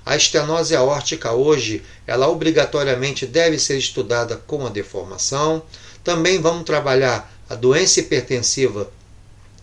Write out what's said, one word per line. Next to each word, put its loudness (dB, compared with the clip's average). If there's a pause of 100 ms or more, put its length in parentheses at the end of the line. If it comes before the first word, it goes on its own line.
A -2
estenose 0
aórtica 0
hoje, 2 (240)
ela 2
obrigatoriamente 0
deve 2
ser 0
estudada -2
com -8
a -4
deformação. -4 (420)
Também 2
vamos 0
trabalhar 0 (160)
a -10
doença 4
hipertensiva -2 (720)